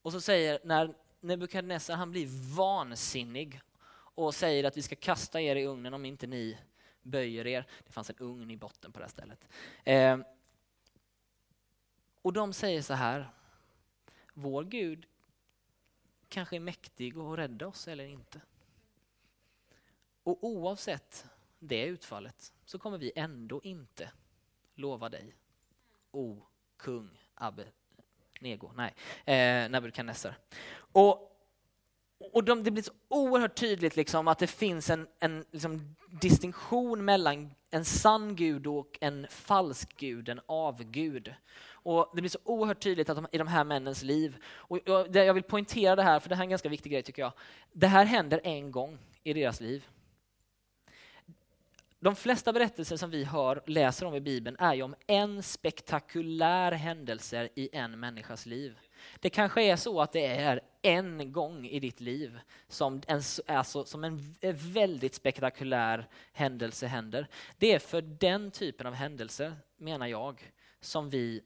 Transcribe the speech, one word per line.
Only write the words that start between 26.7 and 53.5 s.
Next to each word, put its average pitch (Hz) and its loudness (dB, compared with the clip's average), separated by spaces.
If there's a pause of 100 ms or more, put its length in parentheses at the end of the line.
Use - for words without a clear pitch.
kung 117 -10 (260)
Abednego." - -12
Nej, 120 -6 (320)
eh, 123 4
Nebukadnessar. 120 -6 (380)
Och, - 6 (1080)
och 226 4
de, 226 4
det 214 2
blir 208 -2
så - -10 (160)
oerhört 254 2
tydligt 185 0
liksom 160 2
att 160 6
det 175 2
finns 170 -2
en, 160 0 (120)
en 160 -2
liksom 156 -8 (140)
distinktion 185 2
mellan 147 4 (160)
en 160 -2
sann 214 4
gud 147 0
och 147 -4
en 143 -4
falsk - 0
gud, 120 -6
en 120 -6
avgud. 131 -4 (360)
Och 165 2
det 175 -2
blir 180 -2
så - -6
oerhört 214 0
tydligt 170 0
att 151 0
de, 160 -6
i 165 -2
de 156 0
här 165 4
männens 135 -2
liv. 143 0
Och - -8
jag, 190 2
det, 190 8
jag 190 8
vill 185 2
poängtera 202 4
det 196 4
här, 156 8
för 175 -6
det 180 2
här 185 -2
är 185 0
en 185 -10
ganska 180 -2
viktig 147 -6
grej 135 0
tycker 139 -10
jag. 123 -4 (400)
Det 185 6
här 196 10
händer 165 2
en 143 -4
gång 135 -4 (260)
i 151 -2
deras 131 0
liv. 131 -6 (2250)
De 196 4
flesta 233 2
berättelser 170 0
som 175 -6
vi 151 -2
hör, 139 0